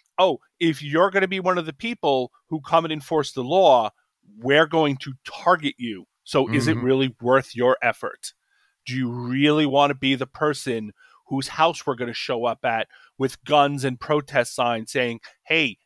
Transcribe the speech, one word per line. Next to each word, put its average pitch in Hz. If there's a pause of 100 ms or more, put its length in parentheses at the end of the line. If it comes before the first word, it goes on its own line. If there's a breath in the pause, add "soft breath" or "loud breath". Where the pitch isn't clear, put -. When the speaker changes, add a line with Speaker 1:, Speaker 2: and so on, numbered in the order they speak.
(180 soft breath)
Speaker 1:
"Oh, 180 (200)
if 160
you're 160
gonna 190
be 190
one 180
of 165
the 156
people 143 (180)
who 160
come 165
and 160
enforce 151
the 127
law, 135 (460)
we're 139
going 151
to 135 (100)
target 165
you. 113 (180)
So 135
is 127
it 160
Speaker 2:
Mm-hmm. 117
Speaker 1:
really 131
worth 127
your 123
effort? - (540)
Do 127
you 127
really 135
wanna 143
be 135
the 127
person 123 (340 soft breath)
whose 135
house 160
we're 131
gonna 120
show 120
up 117
at 113 (320 soft breath)
with -
guns 143
and 127
protest 143
signs 117
saying, 120 (220 loud breath)
'Hey, 156